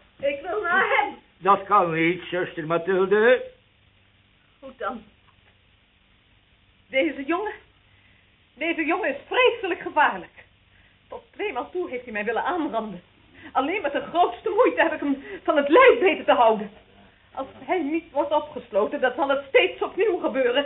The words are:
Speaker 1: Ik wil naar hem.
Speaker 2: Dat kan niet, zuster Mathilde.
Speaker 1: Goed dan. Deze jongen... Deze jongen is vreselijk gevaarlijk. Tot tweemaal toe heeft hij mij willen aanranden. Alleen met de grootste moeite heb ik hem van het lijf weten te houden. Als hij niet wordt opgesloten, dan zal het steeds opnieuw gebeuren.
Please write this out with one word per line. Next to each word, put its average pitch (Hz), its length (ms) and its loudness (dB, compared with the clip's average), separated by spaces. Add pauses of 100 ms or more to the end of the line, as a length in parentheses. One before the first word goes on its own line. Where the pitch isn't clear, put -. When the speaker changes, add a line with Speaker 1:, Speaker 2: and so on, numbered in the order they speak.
(200)
Speaker 1:
Ik 285 220 -4
wil 392 200 -6
naar 381 260 0
hem. 415 280 0 (220)
Speaker 2:
Dat 196 240 2
kan 185 300 2
niet, 165 300 0
zuster 170 440 -6
Mathilde. 190 800 2 (1160)
Speaker 1:
Goed 269 180 -18
dan. 220 240 -8 (1800)
Deze 269 380 -2
jongen... 370 280 -4 (1040)
Deze 311 300 -4
jongen 349 240 -2
is 262 80 -4 (100)
vreselijk 480 540 0
gevaarlijk. 254 640 -2 (640)
Tot - 140 -14 (100)
tweemaal 311 380 -6
toe 359 200 -6
heeft 247 140 -8
hij 226 80 -14
mij 208 120 -4
willen 220 200 -2
aanranden. 220 580 -4 (500)
Alleen 311 300 -2
met - 100 -4
de 269 100 -4 (100)
grootste 359 420 0
moeite 403 280 4
heb 311 100 0
ik 311 80 -6
hem 285 220 -4 (220)
van 320 120 0
het 285 120 2
lijf 480 300 8
weten 320 260 0
te 294 80 4
houden. 220 380 2 (640)
Als 277 120 -8 (180)
hij 330 180 0
niet 311 300 -4
wordt 285 200 -2
opgesloten, 285 680 -2
dan 254 160 2
zal 269 120 0
het 277 200 0
steeds - 340 2
opnieuw 359 360 0
gebeuren. 247 480 0